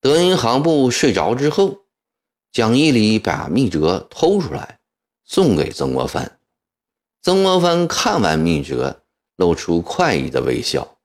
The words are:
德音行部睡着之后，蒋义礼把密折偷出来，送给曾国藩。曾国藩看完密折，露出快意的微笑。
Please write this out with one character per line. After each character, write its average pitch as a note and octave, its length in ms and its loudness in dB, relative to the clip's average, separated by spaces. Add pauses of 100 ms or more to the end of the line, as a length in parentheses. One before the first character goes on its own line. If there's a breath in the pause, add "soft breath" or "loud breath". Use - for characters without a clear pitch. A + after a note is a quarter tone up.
德 D3+ 220 2
音 F#3 140 2
行 B2 260 0
部 D3+ 260 4
睡 A#2+ 240 0
着 F2+ 220 0
之 C#3+ 160 0
后， G3 300 0 (720)
蒋 A#2 260 2
义 D3+ 140 4
礼 A2 260 2
把 - 300 -4
密 A#2 200 0
折 D#2+ 400 -2
偷 F#3+ 320 0
出 F#2+ 140 -8
来， - 240 -12 (460)
送 D3+ 320 2
给 C#2+ 160 -2
曾 C2+ 200 -4
国 - 140 -2
藩。 - 320 -8 (840)
曾 F#3+ 220 0
国 F#3 180 2
藩 E3+ 280 0
看 G3 320 -2
完 D#2+ 180 0
密 D#2+ 240 0
折， C2+ 400 -6 (340)
露 F2 160 0
出 E2+ 280 -2
快 C#3+ 340 -2
意 C2+ 160 -4
的 C2 120 -4
微 A#2+ 200 -4
笑。 - 420 -8